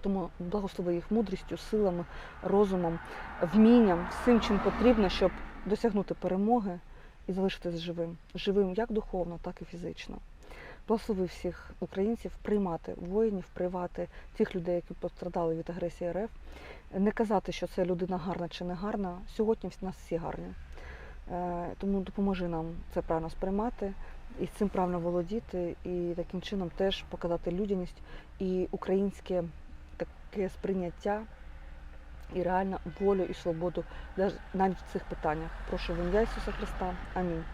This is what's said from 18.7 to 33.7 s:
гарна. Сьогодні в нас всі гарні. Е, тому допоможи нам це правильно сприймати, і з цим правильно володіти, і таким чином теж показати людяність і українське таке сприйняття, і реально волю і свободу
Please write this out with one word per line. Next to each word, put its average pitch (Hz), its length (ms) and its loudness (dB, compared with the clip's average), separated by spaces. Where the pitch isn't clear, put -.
гарна. 190 440 -2
Сьогодні 220 340 2
в 185 40 -6
нас 185 100 -4
всі - 220 -4
гарні. 165 300 -4
Е, 175 360 -2
тому 196 220 2
допоможи 190 480 0
нам 165 180 -2
це 175 80 0
правильно 165 280 0
сприймати, 196 640 -2
і 190 40 0
з - 40 -6
цим 202 200 0
правильно 180 300 2
володіти, 175 840 0
і 175 320 -2
таким 175 260 -4
чином 185 340 -2
теж 190 280 2
показати 170 480 -2
людяність 185 500 -2
і 185 320 2
українське 190 720 0
таке - 520 -4
сприйняття, 190 720 -2
і 175 100 0
реально 185 360 2
волю 196 240 6
і - 100 -2
свободу 170 500 0